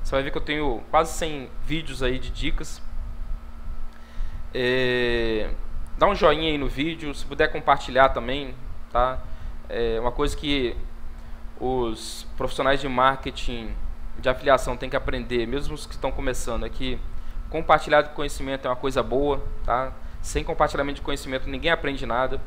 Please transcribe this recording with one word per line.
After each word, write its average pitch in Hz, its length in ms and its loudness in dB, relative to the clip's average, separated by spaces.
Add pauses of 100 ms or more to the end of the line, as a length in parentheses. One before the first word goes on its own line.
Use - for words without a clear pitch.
Você - 80 0
vai 135 120 2
ver 147 80 -2
que 156 60 0
eu 151 40 0
tenho 147 480 0
quase 160 240 4
cem 151 360 -4 (160)
vídeos 143 360 -2
aí 123 160 2
de - 120 -4
dicas. - 520 0 (1700)
É, 123 960 2 (480)
dá 165 100 6
um 202 80 4
joinha 160 340 4
aí 151 80 0
no 135 100 0
vídeo, 147 460 -2
se - 120 -4
puder 151 260 2
compartilhar 139 580 4
também, 131 460 -2 (340)
tá? 127 300 2 (480)
É, 113 320 0
uma 120 120 2
coisa 143 240 2
que 139 420 0 (840)
os 123 680 -2 (120)
profissionais 135 420 2
de 143 80 -4
marketing 127 880 0 (420)
de 131 120 2
afiliação 127 480 4
têm 127 120 -6
que 139 60 -2
aprender, 123 500 0
mesmo 143 300 -2
os - 100 -10
que - 80 -10
estão 135 180 -2
começando, 120 540 0
é 117 40 -4
que 127 280 -2 (520)
compartilhar 151 520 4
de 147 80 0
conhecimento 135 560 -4
é 135 40 0
uma 127 80 0
coisa 131 260 0
boa, 135 400 2 (220)
tá? 131 260 0 (300)
Sem - 220 -2
compartilhamento 147 520 2
de - 60 -8
conhecimento 139 480 -2
ninguém 139 200 -2
aprende 139 360 0
nada. 127 420 0